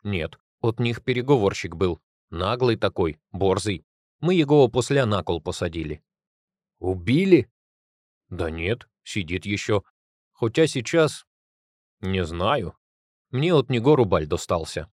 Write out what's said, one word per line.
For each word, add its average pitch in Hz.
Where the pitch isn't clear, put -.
«Нет, 90
от 113
них 117
переговорщик 120
был, 87
наглый 113
такой, 95
борзый. 95
Мы 175
его 147
после 127
на 104
кол 85
посадили». 80
«Убили?» 113
«Да 85
нет, 87
сидит 90
еще. 101
Хотя 135
сейчас, 156
не 92
знаю. 90
Мне 151
от 135
него 131
рубль 90
достался». 80